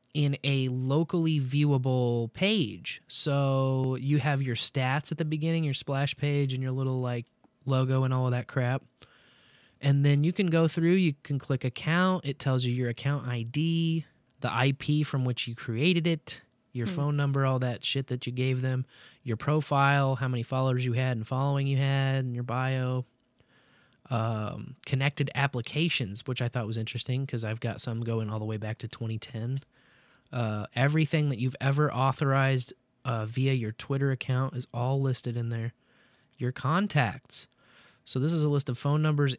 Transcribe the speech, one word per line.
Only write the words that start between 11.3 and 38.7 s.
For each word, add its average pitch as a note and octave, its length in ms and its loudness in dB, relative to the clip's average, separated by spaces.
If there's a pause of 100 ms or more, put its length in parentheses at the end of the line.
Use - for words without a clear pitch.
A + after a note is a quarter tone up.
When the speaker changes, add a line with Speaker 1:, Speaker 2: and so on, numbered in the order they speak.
Speaker 1:
click - 240 -2
account. F3 640 0
It C#3 140 -4
tells B2+ 260 2
you A#2+ 80 0
your B2 160 -2
account C#3 380 -2
I A#2+ 160 -2
D, E3 600 0 (360)
the A2 120 -2
I C3 240 2
P D3 260 0
from C3+ 200 -2
which B2 240 -2
you A#2 80 -6
created D#3+ 520 0
it, - 340 -4 (320)
your A#2+ 140 -2
Speaker 2:
Hmm. F#3+ 60 -4
Speaker 1:
phone D3 240 0
number, C#3 280 2
all C3 140 2
that B2 240 -2
shit C3+ 240 -2
that B2+ 180 -4
you B2 60 -6
gave B2+ 300 0
them, B2+ 240 0 (380)
your A2+ 140 -2
profile, C#3 800 2
how B2 120 -2
many B2 160 -2
followers C3 400 0
you B2 100 0
had B2+ 240 0
and A2 100 -6
following C#3 400 0
you C#3 100 2
had, C3+ 480 0
and B2 80 -4
your B2 100 -4
bio. B2+ 600 -2 (1040)
Um, A2+ 760 -4
connected C#3 500 0
applications, C3 920 -2
which B2+ 160 -4
I A#2+ 60 0
thought A#2 180 -4
was A2+ 120 -4
interesting B2+ 500 -4
'cause A2+ 160 -4
I've A2 160 -4
got A2+ 220 -4
some A2+ 200 -4
going A2+ 280 -2
all G#2+ 100 -4
the G#2+ 60 -6
way A2 120 -4
back G#2+ 220 -6
to A2 80 -8
twenty A2+ 320 -6
ten. A#2+ 400 -6 (720)
Uh, G#2+ 440 -2
everything D3 540 2
that A#2+ 100 -2
you've B2 220 -2
ever C#3 300 2
authorized, C3+ 800 2 (320)
uh, A#2 200 -2
via C3 280 0
your A2+ 180 0
Twitter C3+ 400 -2
account B2+ 440 -2
is B2+ 180 -6
all C3 280 0
listed B2 360 0
in A#2 120 -2
there. A#2 240 -4 (640)
Your B2+ 140 -2
contacts. D3 960 0 (560)
So - 160 -6
this D#3 140 2
is D#3 100 2
a D3+ 60 4
list C#3+ 180 0
of B2 100 -2